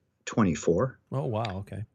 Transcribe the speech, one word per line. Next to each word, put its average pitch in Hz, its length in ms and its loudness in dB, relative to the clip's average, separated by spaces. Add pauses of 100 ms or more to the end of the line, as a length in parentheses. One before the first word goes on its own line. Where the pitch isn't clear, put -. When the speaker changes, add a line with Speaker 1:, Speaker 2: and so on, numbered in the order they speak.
(260)
Speaker 1:
twenty-four. 98 720 2 (140)
Speaker 2:
Oh, 139 140 -2
wow. 110 340 -2
Okay. 101 240 -8 (120)